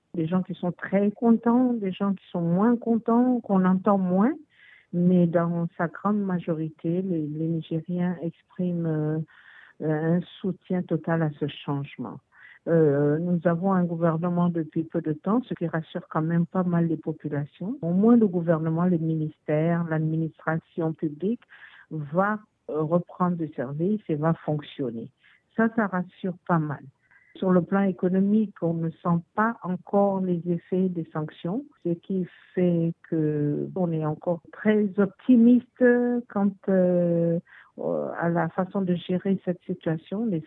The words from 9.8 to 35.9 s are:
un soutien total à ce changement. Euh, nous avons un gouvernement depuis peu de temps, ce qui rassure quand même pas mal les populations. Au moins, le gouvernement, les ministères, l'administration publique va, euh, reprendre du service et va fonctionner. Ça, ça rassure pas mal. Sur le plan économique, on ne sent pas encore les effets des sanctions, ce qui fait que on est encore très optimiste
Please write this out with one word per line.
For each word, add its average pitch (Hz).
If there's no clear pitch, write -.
un 160
soutien 185
total 165
à 151
ce 151
changement. 139
Euh, 147
nous 175
avons 170
un 180
gouvernement 170
depuis 165
peu 165
de 156
temps, 202
ce 175
qui 170
rassure 165
quand 160
même 170
pas 190
mal 170
les 160
populations. 156
Au 165
moins, 220
le 220
gouvernement, 165
les 175
ministères, 160
l'administration 160
publique 160
va, 170
euh, 147
reprendre 175
du 160
service 156
et 160
va 156
fonctionner. 135
Ça, 226
ça 220
rassure 180
pas 170
mal. 147
Sur 190
le 180
plan 196
économique, 196
on 170
ne 165
sent 170
pas 226
encore 190
les 175
effets 185
des 175
sanctions, 170
ce 170
qui 185
fait 170
que 147
on 175
est 156
encore 156
très 214
optimiste 240